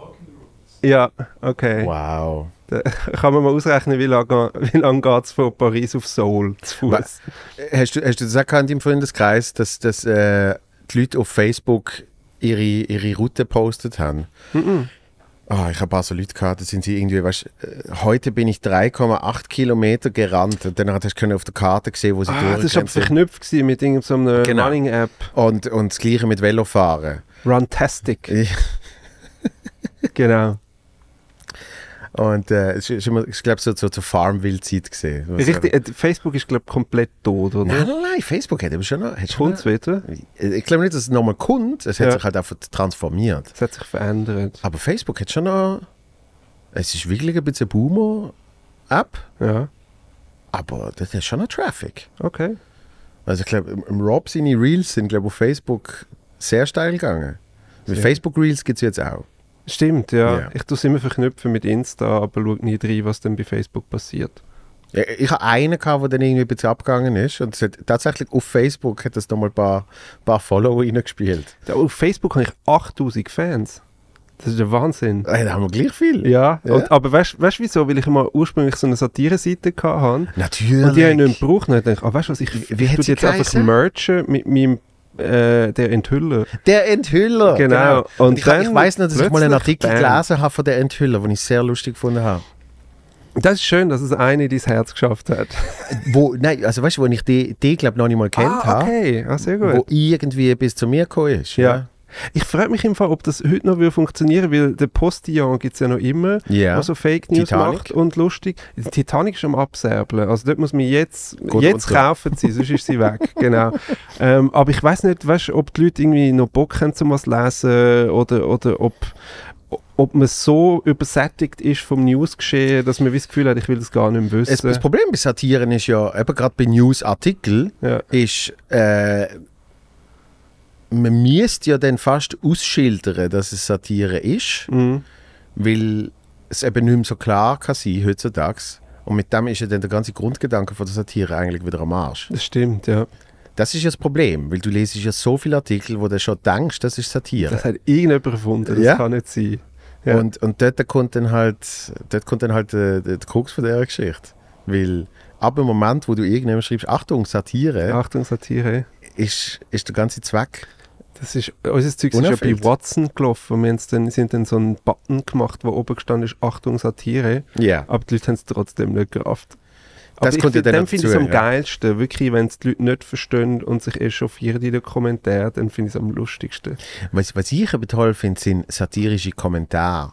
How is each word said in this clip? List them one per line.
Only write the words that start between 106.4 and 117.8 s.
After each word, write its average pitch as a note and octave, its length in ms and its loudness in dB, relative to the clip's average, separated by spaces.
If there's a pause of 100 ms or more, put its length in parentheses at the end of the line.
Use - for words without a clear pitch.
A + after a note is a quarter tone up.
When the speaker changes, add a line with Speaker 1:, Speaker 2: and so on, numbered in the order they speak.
Speaker 2:
Ja. F#2+ 280 2
Speaker 1:
der G#2+ 80 2
so E3 120 -4
Fake D#3+ 360 -2
News - 180 2
Speaker 2:
Titanic. E3 260 2
Speaker 1:
macht - 160 -12
und E3 260 0
lustig. F3 440 -2 (160)
Die A#2+ 60 -8
Titanic D#3+ 540 -2
ist - 100 -8
am C#3+ 80 0
Absäbeln. A2 760 -2
Also A2+ 160 0
dort D3 140 0
muss D3+ 160 -2
man C#3 80 2
jetzt, C#3 560 -2
Speaker 2:
Geht - 240 2
Speaker 1:
jetzt G3+ 260 4
Speaker 2:
runter. C#3 140 6
Speaker 1:
kaufen D3 340 0
sie, C3+ 140 2
sonst B2+ 180 -2
ist C#3 160 0
sie A#2+ 160 -2
weg. A2 340 0
Speaker 2:
<laughs> - 20 -
Speaker 1:
Genau. A2+ 360 4 (480)
Ähm, C3 320 6
aber C#3+ 200 4
ich - 100 0
weiss E3 220 2
nicht, F3+ 220 0
weißt, E3 280 2
ob D3 180 0
die D#3+ 120 2
Leute E3 180 2
irgendwie D3 300 4
noch B2+ 160 4
Bock - 340 0
haben, D3 100 2
zum D3+ 160 0
was C#3 160 0
lesen A#2+ 880 4